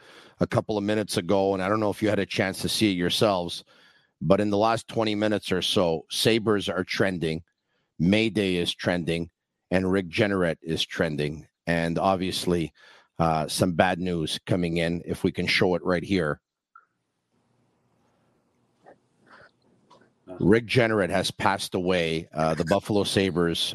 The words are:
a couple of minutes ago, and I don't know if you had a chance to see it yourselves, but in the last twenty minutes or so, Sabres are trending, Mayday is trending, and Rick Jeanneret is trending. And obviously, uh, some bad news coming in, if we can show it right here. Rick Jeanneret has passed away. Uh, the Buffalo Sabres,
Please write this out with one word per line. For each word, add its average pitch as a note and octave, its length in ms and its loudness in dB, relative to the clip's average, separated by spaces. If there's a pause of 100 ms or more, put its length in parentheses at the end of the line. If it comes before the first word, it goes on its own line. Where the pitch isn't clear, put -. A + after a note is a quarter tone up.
(400)
a F2+ 60 4
couple A2 320 -2
of G2+ 60 0
minutes G#2 320 0
ago, G2 380 2
and F#2 80 -2
I F#2 60 0
don't A2 120 2
know G#2 100 2
if - 120 -6
you G#2+ 60 4
had G2+ 120 2
a F#2+ 60 -2
chance F#2+ 360 -2
to F2+ 60 -2
see G#2+ 220 2
it F#2 60 0
yourselves, F2 680 0 (580)
but F#2+ 200 2
in G#2 100 0
the G2+ 80 2
last A2+ 300 0
twenty A2 260 -2
minutes G#2 380 -2
or F2+ 100 0
so, E2+ 480 0
Sabres G#2+ 580 0
are F2+ 160 -2
trending, E2 580 -2 (560)
Mayday G2 560 2
is F2 180 -2
trending, E2+ 580 -4 (420)
and F#2 180 2
Rick F#2+ 160 0
Jeanneret F2+ 560 0
is D#2+ 240 -4
trending. D2 640 -4 (180)
And E2 320 0
obviously, F2 720 0 (460)
uh, D#2+ 300 0
some F#2 240 0
bad F#2 260 2
news E2+ 480 -4
coming F2 300 0
in, E2+ 280 -2
if E2+ 200 -4
we F#2 80 0
can F2 160 -4
show F#2 260 2
it E2+ 80 -2
right F2+ 220 -2
here. E2+ 360 -2 (4000)
Rick A2+ 280 4
Jeanneret A2 440 2
has F#2 220 0
passed - 420 -2
away. F2 580 0
Uh, D#2+ 220 0
the D#2+ 100 -2
Buffalo G2 380 0
Sabres, F2 720 0